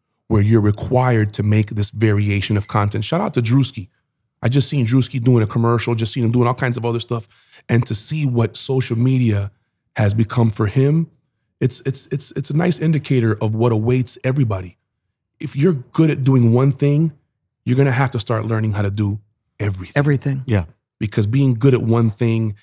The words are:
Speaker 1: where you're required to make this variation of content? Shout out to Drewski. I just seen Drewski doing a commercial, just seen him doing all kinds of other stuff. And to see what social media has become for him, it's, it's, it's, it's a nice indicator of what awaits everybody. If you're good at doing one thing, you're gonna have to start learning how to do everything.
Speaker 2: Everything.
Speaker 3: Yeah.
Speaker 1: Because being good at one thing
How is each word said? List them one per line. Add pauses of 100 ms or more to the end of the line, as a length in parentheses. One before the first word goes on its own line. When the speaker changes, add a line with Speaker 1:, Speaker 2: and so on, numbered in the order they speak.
(280)
Speaker 1:
where
you're
required
to
make
this
variation
of
content?
Shout
out
to
Drewski. (540)
I
just
seen
Drewski
doing
a
commercial,
just
seen
him
doing
all
kinds
of
other
stuff. (400)
And
to
see
what
social
media (460)
has
become
for
him, (500)
it's,
it's,
it's,
it's
a
nice
indicator
of
what
awaits
everybody. (640)
If
you're
good
at
doing
one
thing, (540)
you're
gonna
have
to
start
learning
how
to
do (380)
everything.
Speaker 2:
Everything.
Speaker 3:
Yeah. (340)
Speaker 1:
Because
being
good
at
one
thing